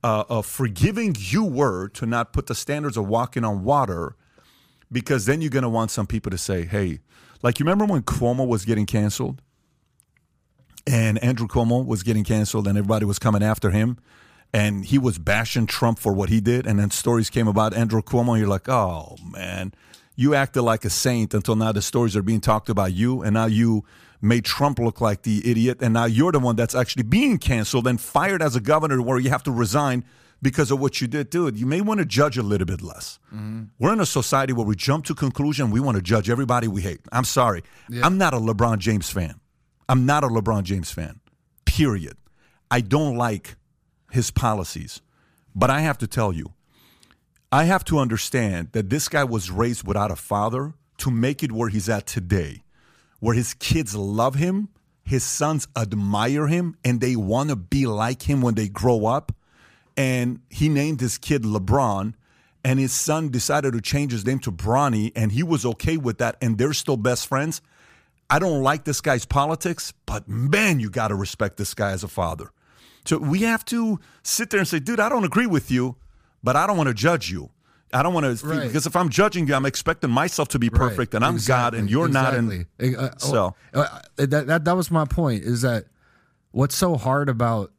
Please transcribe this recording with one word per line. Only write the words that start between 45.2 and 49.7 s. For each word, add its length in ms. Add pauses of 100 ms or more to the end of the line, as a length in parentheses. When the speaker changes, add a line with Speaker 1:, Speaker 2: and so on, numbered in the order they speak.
Speaker 1:
But 140
I 120
have 160
to 100
tell 240
you, 220 (1000)
I 140
have 200
to 140
understand 720
that 180
this 200
guy 160
was 260
raised 340